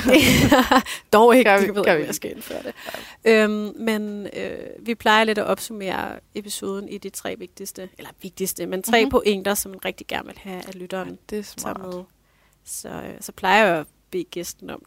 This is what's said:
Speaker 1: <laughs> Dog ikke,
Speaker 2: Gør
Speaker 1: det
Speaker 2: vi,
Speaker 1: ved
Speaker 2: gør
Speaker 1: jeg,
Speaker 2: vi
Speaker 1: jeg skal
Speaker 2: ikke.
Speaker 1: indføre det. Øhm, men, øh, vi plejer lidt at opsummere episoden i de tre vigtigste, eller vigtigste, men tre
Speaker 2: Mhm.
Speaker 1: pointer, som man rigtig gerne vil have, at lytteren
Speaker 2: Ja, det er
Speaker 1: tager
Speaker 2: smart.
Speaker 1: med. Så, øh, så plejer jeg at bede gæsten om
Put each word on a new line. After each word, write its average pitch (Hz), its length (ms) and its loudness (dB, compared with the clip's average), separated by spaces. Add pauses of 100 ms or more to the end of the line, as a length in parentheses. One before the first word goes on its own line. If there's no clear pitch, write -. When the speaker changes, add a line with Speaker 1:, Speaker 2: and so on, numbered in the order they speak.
(460)
Speaker 1:
<laughs> - 680 2
Dog 233 220 10
ikke, 233 140 6
Speaker 2:
Gør 196 80 6
Speaker 1:
det 202 120 2
Speaker 2:
vi, 196 60 -6
Speaker 1:
ved 202 80 0
Speaker 2:
gør 196 80 4
Speaker 1:
jeg, 156 100 2
Speaker 2:
vi 147 40 -4
Speaker 1:
jeg 151 100 -6
skal - 140 -10
Speaker 2:
ikke. - 80 -12
Speaker 1:
indføre - 260 -12
det. - 100 -12 (520)
Øhm, 214 540 4
men, 214 540 -4
øh, - 240 -10 (220)
vi 220 160 -6
plejer 220 280 4
lidt 214 140 0
at - 80 -2
opsummere - 760 -6 (160)
episoden 202 540 -10
i 202 80 -12
de 196 120 -14
tre - 300 -10
vigtigste, 190 580 -16
eller - 140 -18 (100)
vigtigste, 185 440 -8
men 185 180 -6
tre 226 180 2
Speaker 2:
Mhm. 269 100 2
Speaker 1:
pointer, 202 420 0
som 202 180 -6
man 190 140 -14
rigtig - 220 -10
gerne - 180 -6
vil - 120 -18
have, 185 300 -14
at 190 80 -16
lytteren 180 340 -10
Speaker 2:
Ja, 180 60 -14 (140)
det 214 100 -8
er 202 40 -10
Speaker 1:
tager - 300 -10
Speaker 2:
smart. - 80 -12 (140)
Speaker 1:
med. 180 80 -12 (600)
Så, - 260 -14
øh, - 320 -12
så - 100 -14
plejer 202 340 4
jeg 170 140 2
at 147 60 -8 (260)
bede 180 120 -4
gæsten - 460 -12
om - 180 -12